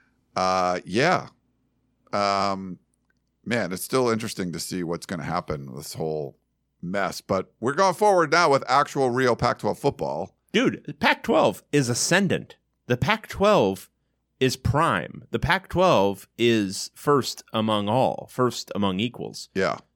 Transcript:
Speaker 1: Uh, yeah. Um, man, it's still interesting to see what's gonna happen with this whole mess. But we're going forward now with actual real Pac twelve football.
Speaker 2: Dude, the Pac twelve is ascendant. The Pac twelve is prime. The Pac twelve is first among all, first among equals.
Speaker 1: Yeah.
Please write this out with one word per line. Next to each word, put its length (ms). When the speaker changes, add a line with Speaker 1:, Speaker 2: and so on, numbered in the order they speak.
Speaker 1:
Uh, 480
yeah. 440
Um, 680
man, 260
it's 140
still 240
interesting 420
to 80
see 240
what's 220
gonna 180
happen 480
with 120
this 100
whole 440
mess. 400
But 400
we're 120
going 220
forward 360
now 200
with 160
actual 420
real 280
Pac 220
twelve 200
football. 560
Speaker 2:
Dude, 340
the 80
Pac 300
twelve 480
is 160
ascendant. 720
The 100
Pac 320
twelve 600
is 160
prime. 720
The 80
Pac 300
twelve 580
is 560
first 500
among 340
all, 420
first 460
among 240
equals. 560
Speaker 1:
Yeah. 220